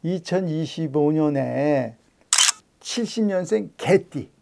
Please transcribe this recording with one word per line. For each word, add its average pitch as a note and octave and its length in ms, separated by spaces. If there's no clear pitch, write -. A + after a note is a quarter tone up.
이천이십오 D#3+ 1040
년에 C#3 840
칠십 - 460
년생 G3 520
개띠 - 540